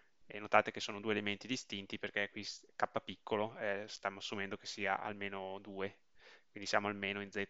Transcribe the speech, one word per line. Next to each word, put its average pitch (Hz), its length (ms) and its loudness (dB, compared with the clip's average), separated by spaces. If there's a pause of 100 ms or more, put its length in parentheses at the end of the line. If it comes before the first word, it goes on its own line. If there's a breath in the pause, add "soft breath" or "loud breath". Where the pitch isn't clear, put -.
(340 soft breath)
e 104 60 -8
notate 107 320 8
che 104 80 -6
sono 104 220 -2
due 110 100 2
elementi 104 340 2
distinti 104 540 -4
perché 101 300 0
qui 104 140 -8
s-, - 220 -8 (100)
K - 280 -4
piccolo, 107 540 -2
eh, 104 300 0
stiamo 98 320 -4
assumendo 98 360 -4
che - 100 -10
sia 98 360 0
almeno 98 580 -4
due, 98 380 -6 (520 loud breath)
quindi 101 200 -8
siamo 104 180 6
almeno 101 340 0
in 98 100 -8
Z 101 180 0